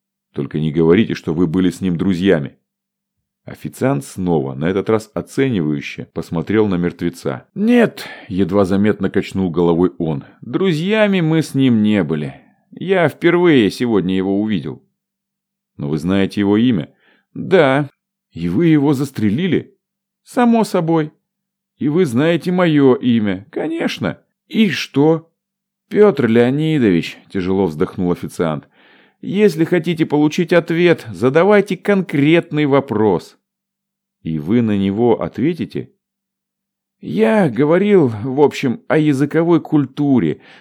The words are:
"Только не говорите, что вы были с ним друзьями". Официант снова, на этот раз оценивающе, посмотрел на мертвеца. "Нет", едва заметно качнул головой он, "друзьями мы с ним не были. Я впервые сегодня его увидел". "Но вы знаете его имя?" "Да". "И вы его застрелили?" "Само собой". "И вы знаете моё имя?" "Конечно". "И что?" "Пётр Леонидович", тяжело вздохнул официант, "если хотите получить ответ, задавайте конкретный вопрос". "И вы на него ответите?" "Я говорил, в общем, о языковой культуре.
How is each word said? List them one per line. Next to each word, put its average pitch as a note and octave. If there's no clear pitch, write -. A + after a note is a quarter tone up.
"Только D2+
не D#2
говорите, E2
что -
вы F2
были F2+
с -
ним F2+
друзьями". F2
Официант C3+
снова, D#2
на D#2
этот G2
раз A2
оценивающе, E2+
посмотрел F2+
на F#2
мертвеца. E2+
"Нет", A3+
едва F#2+
заметно G2
качнул F#2+
головой F2
он, D#2
"друзьями F#3+
мы D#3+
с -
ним B2+
не G#2
были. D2
Я E3+
впервые E3+
сегодня F#2+
его G2
увидел". D#2
"Но C#2+
вы D#2
знаете F#2+
его G2+
имя?" A2+
"Да". C#3
"И E3+
вы E3+
его D3+
застрелили?" C3+
"Само A#3
собой". E3
"И C#3+
вы E3+
знаете D#3
моё D#3
имя?" G#2+
"Конечно". C#4+
"И G#3+
что?" D#3
"Пётр F#3+
Леонидович", A#2+
тяжело F#2+
вздохнул F2
официант, D#2+
"если E3+
хотите E3
получить D3+
ответ, E3+
задавайте F3
конкретный D#3+
вопрос". G#2+
"И D#2+
вы F#2
на G#2+
него G2+
ответите?" G2+
"Я G#3
говорил, E3
в B2
общем, C3
о C#3
языковой D3+
культуре. C3+